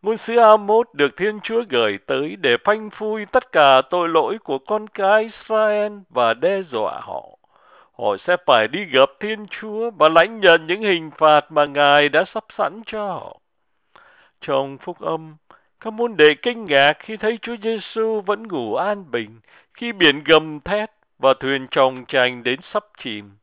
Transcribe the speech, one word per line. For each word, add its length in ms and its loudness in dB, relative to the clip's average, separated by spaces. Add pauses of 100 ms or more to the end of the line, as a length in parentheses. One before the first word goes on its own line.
ngôn 160 -4 (100)
sứ 100 0
Amos 560 4
được 240 -2
Thiên 260 -4
Chúa 260 -4
gửi 280 0
tới 380 -6
để 220 0
phanh 320 -2
phui 360 -8
tất 260 -2
cả 380 6
tội 200 -2
lỗi 340 0
của 160 -6
con 280 -6
cái 360 0
Israel 720 -4 (160)
và 240 0
đe 280 -2 (100)
dọa 320 -4
họ. 200 -12 (760)
Họ 200 -2 (100)
sẽ 180 2
phải 220 4
đi 180 -6
gặp 240 4 (100)
Thiên 260 -8 (160)
Chúa 300 -8
và 180 2
lãnh 300 2
nhận 280 4
những 140 -6
hình 360 -2
phạt 340 2
mà 140 2
Ngài 440 2
đã 240 0
sắp 100 -8 (140)
sẵn 280 -6
cho 220 -8
họ. 300 -12 (1040)
Trong 360 -4
phúc 220 -14
âm, 360 -8 (440)
các 140 -12
môn 240 -4
đệ 160 6
kinh 320 -4
ngạc 340 4
khi 180 -12
thấy 240 -4
Chúa 220 -10
Giêsu 580 -4
vẫn 260 -4
ngủ 280 -4
an 360 -4
bình, 280 -8 (340)
khi 180 -10
biển 320 2
gầm 360 2
thét 320 -6 (280)
và 200 2
thuyền 320 -6
chòng 360 0
chành 360 -2
đến 160 -4 (140)
sắp 100 -4 (200)
chìm. 280 -12 (120)